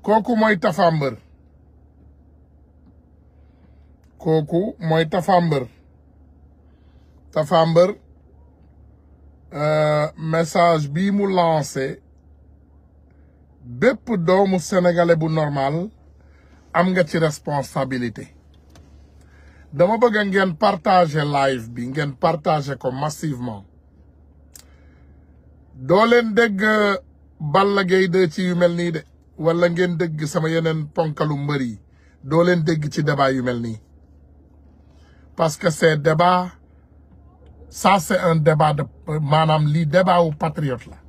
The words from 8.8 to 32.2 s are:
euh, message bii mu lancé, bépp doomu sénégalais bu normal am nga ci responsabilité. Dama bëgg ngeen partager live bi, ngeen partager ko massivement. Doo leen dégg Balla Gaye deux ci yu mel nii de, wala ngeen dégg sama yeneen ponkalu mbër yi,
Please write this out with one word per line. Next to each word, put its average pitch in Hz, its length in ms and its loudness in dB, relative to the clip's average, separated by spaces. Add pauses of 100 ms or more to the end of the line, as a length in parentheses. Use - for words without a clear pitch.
euh, 151 540 0 (100)
message 160 720 0
bii 185 220 -2
mu 202 160 0
lancé, 160 760 -2 (1600)
bépp 139 540 -2
doomu 185 420 2
sénégalais 175 560 2
bu 160 140 -4
normal 151 600 -2 (840)
am 175 180 2
nga 175 140 0
ci 156 140 -6
responsabilité. 135 1120 -4 (1400)
Dama 175 240 2
bëgg 220 280 4
ngeen 190 320 0
partager 180 680 2
live 135 440 0
bi, 120 180 -8
ngeen 143 280 -6
partager 156 640 -2
ko 131 140 -6
massivement. 127 720 -8 (2000)
Doo 160 300 2
leen 233 280 2
dégg 208 300 0 (760)
Balla 196 460 0
Gaye 185 240 2
deux 185 180 2
ci 165 220 -6
yu 180 60 -2
mel 175 200 2
nii 175 160 -4
de, 160 120 -8 (360)
wala 165 300 2
ngeen 175 280 -2
dégg 156 300 -4
sama 160 220 -4
yeneen 160 440 -2
ponkalu 151 440 -4
mbër 143 240 -4
yi, 113 180 -6 (440)